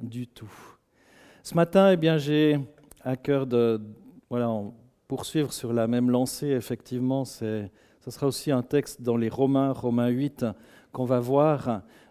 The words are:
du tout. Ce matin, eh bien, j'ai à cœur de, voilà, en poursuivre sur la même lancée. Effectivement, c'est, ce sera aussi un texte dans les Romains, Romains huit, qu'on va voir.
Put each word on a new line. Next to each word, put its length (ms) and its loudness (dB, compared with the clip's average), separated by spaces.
du 260 -10
tout. 240 -18
Ce 120 -8
matin, 380 6
eh 60 2
bien, 180 2
j'ai 420 2
à 120 -4
cœur 300 0
de, 320 2
voilà, 180 -2
en 240 -4
poursuivre 460 -4
sur 220 -6
la 120 2
même 220 2
lancée. 400 0
Effectivement, 800 -2
c'est, 440 -6
ce 80 -14
sera 160 -4
aussi 240 -2
un 120 2
texte 400 -2
dans 160 2
les 100 0
Romains, 440 2
Romains 360 0
huit, 380 -2
qu'on 120 -4
va 160 2
voir. 640 2